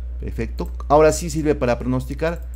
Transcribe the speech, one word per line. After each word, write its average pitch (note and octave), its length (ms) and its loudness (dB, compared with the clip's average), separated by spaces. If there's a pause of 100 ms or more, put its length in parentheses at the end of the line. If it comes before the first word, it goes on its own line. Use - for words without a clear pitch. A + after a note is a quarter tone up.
(200)
perfecto. A#2+ 520 -6 (160)
Ahora D3+ 240 8
sí E3+ 180 -2
sirve D3+ 240 0
para B2 240 0
pronosticar, C3 800 -4